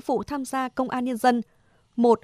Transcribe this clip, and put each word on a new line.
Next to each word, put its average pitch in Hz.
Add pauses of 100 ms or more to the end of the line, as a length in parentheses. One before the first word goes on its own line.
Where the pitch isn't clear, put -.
vụ 226
tham 277
gia 262
công 262
an 254
nhân 247
dân. 240 (540)
Một, 233